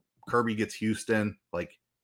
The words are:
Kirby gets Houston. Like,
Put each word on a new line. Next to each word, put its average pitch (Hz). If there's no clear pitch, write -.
Kirby 117
gets 107
Houston. 107
Like, 78